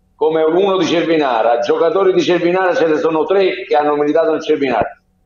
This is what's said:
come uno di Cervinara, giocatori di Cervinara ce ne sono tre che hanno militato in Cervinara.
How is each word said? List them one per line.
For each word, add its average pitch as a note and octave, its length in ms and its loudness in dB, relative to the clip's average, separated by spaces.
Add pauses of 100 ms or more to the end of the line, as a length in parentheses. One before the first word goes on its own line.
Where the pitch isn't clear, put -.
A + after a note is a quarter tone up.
(160)
come D#3+ 260 0
uno F#3 360 2
di E3+ 80 0
Cervinara, D3 760 0
giocatori E3 520 2
di E3+ 100 0
Cervinara F3 520 0
ce E3 140 2
ne D#3 80 2
sono D#3 260 0
tre F#3+ 460 -2
che D3+ 80 0
hanno D3 180 0
militato D3+ 380 0
in - 80 -2
Cervinara. C3+ 600 -2 (260)